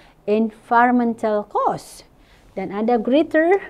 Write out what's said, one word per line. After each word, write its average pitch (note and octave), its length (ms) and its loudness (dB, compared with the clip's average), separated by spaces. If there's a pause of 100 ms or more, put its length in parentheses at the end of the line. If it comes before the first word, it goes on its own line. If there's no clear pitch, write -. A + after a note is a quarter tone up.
(240)
environmental A3+ 1200 0
cost. - 640 -6 (480)
Dan F#3+ 160 -10
ada A3+ 240 -2
greater, D#4 640 2 (100)